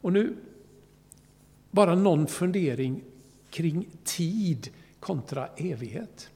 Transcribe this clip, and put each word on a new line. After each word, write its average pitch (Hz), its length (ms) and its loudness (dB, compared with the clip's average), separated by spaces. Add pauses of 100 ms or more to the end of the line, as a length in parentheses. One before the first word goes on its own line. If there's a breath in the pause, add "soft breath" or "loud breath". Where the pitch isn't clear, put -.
Och 175 120 0
nu 220 220 2 (1400)
bara 185 240 6
någon 170 320 6
fundering 143 760 -2 (460)
kring 165 400 -2 (140)
tid 175 680 -2 (300 loud breath)
kontra 135 480 -6
evighet. 135 880 -10